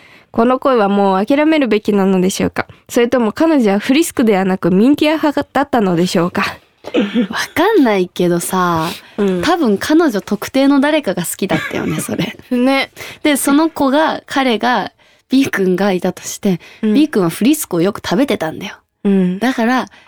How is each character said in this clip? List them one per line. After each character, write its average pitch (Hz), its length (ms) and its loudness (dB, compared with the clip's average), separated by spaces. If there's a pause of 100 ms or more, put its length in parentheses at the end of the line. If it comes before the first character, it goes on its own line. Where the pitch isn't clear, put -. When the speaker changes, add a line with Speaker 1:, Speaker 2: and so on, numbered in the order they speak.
(320)
Speaker 1:
こ 226 140 0
の 254 120 2
恋 262 200 2
は 202 120 2
も 196 280 2
う 202 80 0
諦 285 200 2
め 311 140 2
る 262 80 0
べ 208 120 0
き 208 140 -2
な 196 140 2
の 190 120 2
で 185 120 0
し - 120 -4
ょ 175 40 0
う - 20 -4
か？ - 160 -6 (240)
そ 247 120 0
れ 240 60 2
と 247 120 0
も 214 140 0
彼 311 280 2
女 196 120 2
は 202 40 2
フ 262 160 0
リ 330 100 4
ス - 120 -10
ク 254 100 0
で 214 100 4
は 185 100 0
な 190 120 -2
く 170 140 -2
ミ 208 180 4
ン 294 60 4
テ 311 100 0
ィ 302 40 2
ア 311 80 0
派 294 260 -2 (100)
だ 262 80 2
っ 269 80 -4
た 233 100 0
の 185 160 0
で 180 120 2
し 185 120 -2
ょ 165 60 2
う 180 60 -4
か？ - 260 -6 (720)
Speaker 2:
わ - 80 -8 (160)
か 370 200 2
ん 330 100 4
な 214 140 2
い 180 140 0
け 180 160 0
ど 175 120 2
さ、 170 480 -2 (300)
Speaker 1:
う 208 60 -2
ん。 185 200 0
Speaker 2:
多 330 140 2
分 220 200 2
彼 311 240 2
女 208 200 0
特 - 300 -6
定 269 160 2
の 285 120 4
誰 294 240 0
か 180 100 -2
が 185 80 -4
好 - 140 -6
き 190 120 -4
だ 170 100 -2
っ - 20 -2 (100)
た 160 80 -6
よ 156 80 -6
ね、 156 160 -4
そ - 140 -6
れ。 - 260 -6
Speaker 1:
<laughs> - 80 -14
ね。 254 400 0 (320)
Speaker 2:
で、 294 160 2
そ 277 160 0
の 311 160 4
子 269 220 0
が、 294 340 0
彼 254 320 0
が、 226 340 -2 (380)
B 269 180 2
君 185 280 0
が 190 180 0
い 180 80 -2
た 185 120 0
と - 100 -20
し - 160 -12
て、 185 200 0 (220)
Speaker 1:
う 220 60 0
ん。 214 80 2
Speaker 2:
B 294 140 4
君 214 120 0
は 165 80 2
フ 202 160 -2
リ 294 100 4
ス - 120 -8
ク - 80 -6
を 165 60 2
よ 196 120 0
く - 100 -14
食 180 140 -2
べ 277 80 2
て 208 140 -2
た 160 100 -4
ん - 80 -10
だ 190 100 -12
よ。 - 100 -16 (260)
Speaker 1:
う 202 60 0
ん。 190 300 2
Speaker 2:
だ 254 140 -2
か 226 120 -2
ら、 240 200 0 (220)